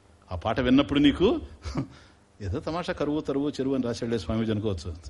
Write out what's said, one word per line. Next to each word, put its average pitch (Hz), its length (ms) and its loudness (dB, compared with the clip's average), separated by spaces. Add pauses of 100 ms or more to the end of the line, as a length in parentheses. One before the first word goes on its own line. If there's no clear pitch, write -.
(320)
ఆ 92 40 -4
పాట 110 240 -2
విన్నప్పుడు 135 380 4
నీకు 175 420 4 (1000)
ఏదో 104 200 -4
తమాషా 165 320 -4
కరువు, 147 280 -2
తరువు, 147 300 0
చెరువు 135 240 -2
అని 127 100 0
రాశాడులే 117 340 -2
స్వామీజీ 110 340 0
అనుకోవచ్చు. 101 420 -2 (160)